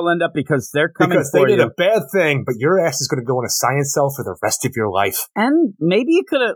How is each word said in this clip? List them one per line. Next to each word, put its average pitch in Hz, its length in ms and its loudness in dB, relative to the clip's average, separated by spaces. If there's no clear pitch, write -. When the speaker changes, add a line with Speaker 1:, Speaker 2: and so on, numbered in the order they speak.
Speaker 1:
I'll - 40 2
end 170 120 0
up, 165 100 -2
because 143 400 -2
they're 156 180 0
coming 180 280 0
Speaker 2:
Because 139 140 -2
they 147 80 4
Speaker 1:
for 135 80 6
Speaker 2:
did 127 100 4
Speaker 1:
you. 123 60 4
Speaker 2:
a 113 60 -2
bad 190 320 2
thing, 151 340 2
but 127 120 -4
your 165 200 2
ass 165 220 0
is 135 80 -4
gonna 127 160 -4
go 127 160 -2
in 117 60 -6
a - 40 -8
science 139 420 -2
cell 139 220 0
for 120 80 -8
the 98 220 -6
rest - 200 -2
of 123 120 -4
your 107 160 0
life. 98 420 -2
Speaker 1:
And 269 460 2
maybe 208 320 2
you 339 140 4
could 277 140 -2
have, 226 160 0